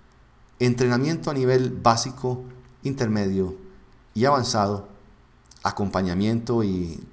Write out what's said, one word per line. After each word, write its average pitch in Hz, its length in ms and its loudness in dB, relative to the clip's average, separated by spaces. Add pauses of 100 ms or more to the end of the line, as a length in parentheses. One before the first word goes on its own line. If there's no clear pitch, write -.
(600)
entrenamiento 123 680 2
a 151 40 -2
nivel 127 380 2
básico, 123 720 0 (400)
intermedio 104 720 0 (560)
y 107 120 0
avanzado, 107 640 0 (760)
acompañamiento 104 1000 0
y 90 500 -4